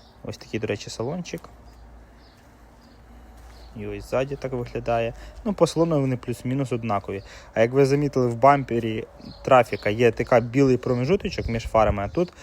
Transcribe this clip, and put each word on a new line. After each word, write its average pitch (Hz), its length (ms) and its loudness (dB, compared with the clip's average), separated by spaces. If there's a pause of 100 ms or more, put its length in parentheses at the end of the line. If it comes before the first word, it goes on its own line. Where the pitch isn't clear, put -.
(240)
Ось 110 140 -10
такий, - 220 -10
до 107 80 -6
речі, 107 220 -8
салончик. 170 520 -8 (2250)
І 104 120 -10
ось 101 220 -10
ззаді 135 260 -2
так 131 180 -8
виглядає. 117 600 -4 (320)
Ну, 208 80 -2
по 170 140 4
салону 160 340 0
вони 131 160 0
плюс-мінус 127 540 -4
однакові. 104 520 -4 (300)
А 110 80 2
як 117 100 4
ви 139 140 6
замітили, 139 420 2
в 117 80 -2
бампері 117 720 2 (380)
трафіка 117 440 4
є 113 220 4
така 120 280 2
білий 127 380 2
промежуточок 127 680 -2
між 113 160 -4
фарами, 104 400 2
а 101 40 -6
тут 175 360 -2